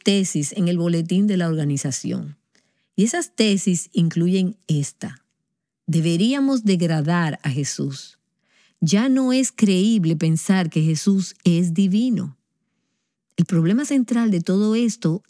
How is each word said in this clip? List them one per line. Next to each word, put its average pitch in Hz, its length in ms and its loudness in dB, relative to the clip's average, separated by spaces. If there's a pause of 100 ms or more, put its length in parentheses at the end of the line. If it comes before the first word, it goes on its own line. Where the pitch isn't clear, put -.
tesis 180 480 0
en 175 160 -2
el 180 100 0
boletín 170 500 0
de 202 100 0
la 175 100 0
organización. 143 880 -4 (600)
Y 190 80 2
esas 339 280 -4
tesis 196 600 0
incluyen 175 640 0 (100)
esta: - 560 -6 (640)
"Deberíamos 220 800 0
degradar 165 760 0
a 143 100 -6
Jesús. 139 680 -6 (600)
Ya 196 260 2
no 262 240 2
es 262 220 0
creíble 190 640 2
pensar 160 520 0
que 156 140 0
Jesús 175 520 0 (100)
es 170 280 2
divino". 196 640 0 (1000)
El 170 80 2
problema 185 400 0
central 233 440 0
de 180 120 0
todo 208 340 0
esto 214 540 -2